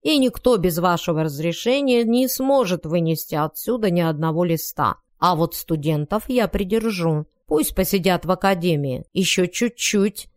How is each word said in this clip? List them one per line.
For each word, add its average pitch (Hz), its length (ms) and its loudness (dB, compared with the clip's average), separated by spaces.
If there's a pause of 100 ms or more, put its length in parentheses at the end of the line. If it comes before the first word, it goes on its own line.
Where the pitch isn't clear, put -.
и 311 160 2
никто 247 400 2
без 170 200 0
вашего 170 440 0
разрешения 233 800 0
не 247 240 2
сможет 254 560 0
вынести 165 500 -2
отсюда 196 560 -2
ни 175 100 2
одного 165 440 0
листа. 160 520 -2 (220)
А 175 180 2
вот 165 180 -2
студентов 156 760 -2
я 240 200 2
придержу. 185 800 -2 (200)
Пусть - 280 0
посидят 185 500 0
в 165 60 -4
академии 165 800 0
ещё 180 340 2
чуть-чуть 208 920 -2